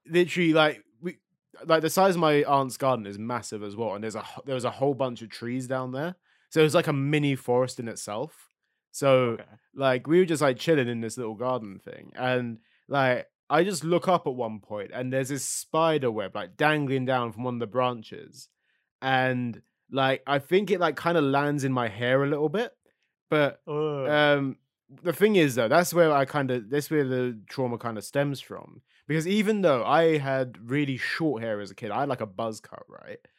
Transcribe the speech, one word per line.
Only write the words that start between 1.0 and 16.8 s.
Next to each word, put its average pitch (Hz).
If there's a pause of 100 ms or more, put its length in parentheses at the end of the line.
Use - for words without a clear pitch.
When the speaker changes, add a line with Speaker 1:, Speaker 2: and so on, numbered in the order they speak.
Speaker 1:
we, 170 (480)
like, 160
the 156
size 190
of 175
my 147
aunt's 135
garden 123
is 101
massive 110
as 101
well, 107
and 104
there's 110
a 107
wh-, -
there 135
was 123
a 120
whole 139
bunch 127
of 110
trees 123
down 131
there, 160 (340)
so 160
it 156
was 147
like 170
a 156
mini 143
forest 127
in 117
itself. 107 (380)
So, 127
Speaker 2:
Okay. - (160)
Speaker 1:
like, 131
we 165
were 185
just, 160
like, 131
chilling 143
in 120
this 113
little 113
garden 107
thing, -
and, 123 (280)
like, 131 (220)
I 156
just 185
look 165
up 175
at 135
one 113
point, 104
and 127
there's 131
this 139
spider 156
web, 107
like, 92
dangling 143